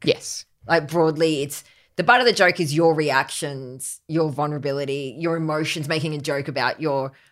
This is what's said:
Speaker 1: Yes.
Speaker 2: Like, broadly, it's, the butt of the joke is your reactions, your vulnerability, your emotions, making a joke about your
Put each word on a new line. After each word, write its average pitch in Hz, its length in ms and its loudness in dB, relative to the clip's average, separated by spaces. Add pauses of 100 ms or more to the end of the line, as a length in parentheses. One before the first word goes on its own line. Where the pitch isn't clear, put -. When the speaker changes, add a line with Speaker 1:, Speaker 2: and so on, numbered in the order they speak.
Speaker 1:
Yes. - 420 -2 (220)
Speaker 2:
Like, 156 240 2
broadly, 160 520 2
it's, 143 200 -8 (340)
the 185 60 0
butt 240 180 6
of 247 60 4
the 233 60 6
joke 180 260 4
is 147 160 0
your 165 200 4
reactions, 135 1120 -4
your 156 220 0
vulnerability, 139 880 -4
your 165 180 -2
emotions, 156 520 -2
making 156 260 -2
a 147 60 -6
joke 139 280 -4
about 131 320 0
your 135 320 -2 (200)